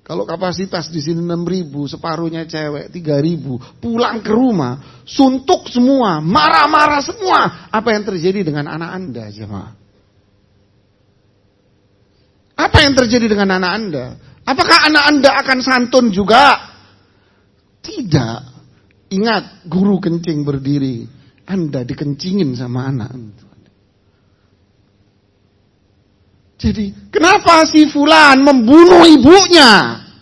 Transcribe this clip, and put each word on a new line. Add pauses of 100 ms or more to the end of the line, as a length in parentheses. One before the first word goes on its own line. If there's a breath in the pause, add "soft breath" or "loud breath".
Kalau
kapasitas
di
sini
enam
ribu,
separuhnya
cewek,
tiga
ribu, (180 loud breath)
pulang
ke
rumah,
suntuk
semua,
marah-marah
semua.
Apa
yang
terjadi
dengan
anak
Anda,
jemaah? (2750)
Apa
yang
terjadi
dengan
anak
Anda? (420 soft breath)
Apakah
anak
Anda (140)
akan
santun
juga? (1300)
Tidak. (720)
Ingat,
guru
kencing
berdiri, (420 soft breath)
Anda
dikencingin
sama
anak. (3500)
Jadi,
kenapa
si
fulan
membunuh
ibunya? (180)